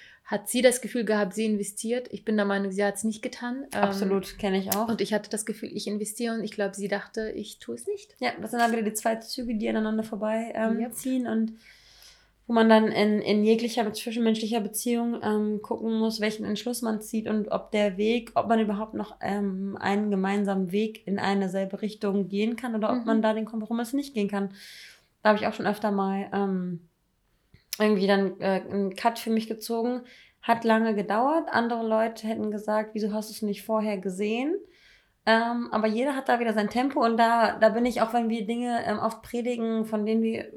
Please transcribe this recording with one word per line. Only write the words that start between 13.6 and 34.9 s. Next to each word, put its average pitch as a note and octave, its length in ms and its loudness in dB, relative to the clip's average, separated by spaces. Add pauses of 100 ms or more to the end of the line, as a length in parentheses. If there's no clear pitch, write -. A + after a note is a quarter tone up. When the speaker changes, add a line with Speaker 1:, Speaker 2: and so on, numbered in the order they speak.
Speaker 2:
zwischenmenschlicher A3+ 680 0
Beziehung, A#3 640 -2
ähm, G#3+ 380 0
gucken A3 380 -2
muss, A3 240 0
welchen G#3+ 240 -2
Entschluss A#3 340 -4
man G#3+ 220 -2
zieht A3 260 -4
und G#3+ 240 0
ob G3 200 -2
der G#3 260 2
Weg, A#3 380 0
ob B2 120 2
man A3+ 100 4
überhaupt G#3+ 360 -2
noch, G#3+ 260 -8
ähm, G3 580 -4
einen G#3 320 0
gemeinsamen G3 640 2
Weg G#3+ 340 -2
in G3 120 -2
eine G3 320 2
selbe F#3+ 320 -4
Richtung G3+ 460 0
gehen G#3 280 0
kann A#3+ 180 -6
oder G#3+ 160 0
ob B3+ 100 2
Speaker 1:
Mhm. A3+ 40 -6
Speaker 2:
man A3 160 4
da A3 140 4
den A3 100 -4
Kompromiss A#3 480 -4
nicht C#4 220 -4
gehen G3+ 140 0
kann. G3 260 -4 (680)
Da G#3+ 60 4
hab G#3+ 100 6
ich G#3+ 80 0
auch G#3+ 60 0
schon - 140 -6
öfter G#3 240 0
mal, G3 420 -2
ähm, F#3 560 -4 (880)
irgendwie G#3+ 280 4
dann, G3 340 2
äh, F#3+ 280 0
einen G3 280 -2
Cut A#3 220 0
für - 120 -4
mich A3 160 2
gezogen. A#3 540 -2 (400)
Hat A#3 240 0
lange A3 300 4
gedauert. B3+ 580 2
Andere A#3 340 0
Leute A3 400 0
hätten A3 240 -2
gesagt, G#3+ 440 -2
„Wieso G#3 180 -2
hast G#3+ 160 -4
du's - 140 -14
nicht G3+ 200 -4
vorher G#3+ 360 0
gesehen?“ G#3 560 -2 (720)